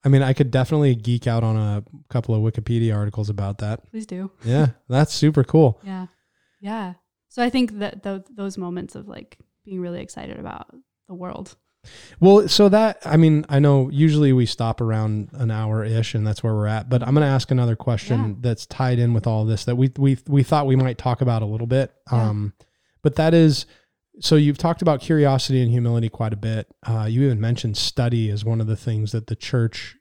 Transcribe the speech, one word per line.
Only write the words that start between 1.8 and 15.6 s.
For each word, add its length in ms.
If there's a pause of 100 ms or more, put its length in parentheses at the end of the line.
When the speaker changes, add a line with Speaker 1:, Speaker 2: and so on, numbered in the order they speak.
Speaker 1:
couple 260
of 80
Wikipedia 540
articles 320
about 300
that. 320
Speaker 2:
Please 160
do. 240 (140)
Speaker 1:
Yeah, 240 (200)
that's 240
super 300
cool. 420
Speaker 2:
Yeah. 220 (540)
Yeah. 340 (340)
So 140
I 80
think 300
that 240
th-, 180 (100)
those 240
moments 380
of, 140
like, 300 (260)
being 160
really 200
excited 380
about 340 (360)
the 60
world. 420 (640)
Speaker 1:
Well, 280
so 200
that, 360
I 120
mean, 320
I 100
know 320
usually 420
we 140
stop 340
around 520
an 180
hour-ish 640